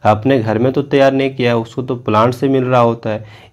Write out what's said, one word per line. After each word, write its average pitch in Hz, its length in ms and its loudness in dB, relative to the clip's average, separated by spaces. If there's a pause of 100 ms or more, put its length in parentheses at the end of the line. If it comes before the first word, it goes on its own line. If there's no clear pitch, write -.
अपने 110 360 2
घर 110 180 -2
में 127 140 0
तो 143 100 -2
तैयार 135 320 2
नहीं 135 220 -2
किया 123 160 -2
है, 117 60 0
उसको 113 240 -6
तो 127 140 -6
प्लांट 117 380 0
से 139 140 -2
मिल 135 160 0
रहा 127 180 2
होता 117 280 0
है, 107 160 -6 (280)